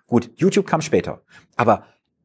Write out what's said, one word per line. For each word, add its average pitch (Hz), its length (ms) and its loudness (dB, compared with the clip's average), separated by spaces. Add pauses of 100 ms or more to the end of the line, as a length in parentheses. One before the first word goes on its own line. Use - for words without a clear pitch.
Gut, 117 300 -2
YouTube 190 300 0
kam 156 140 0
später. - 420 -4 (340)
Aber 110 280 2 (400)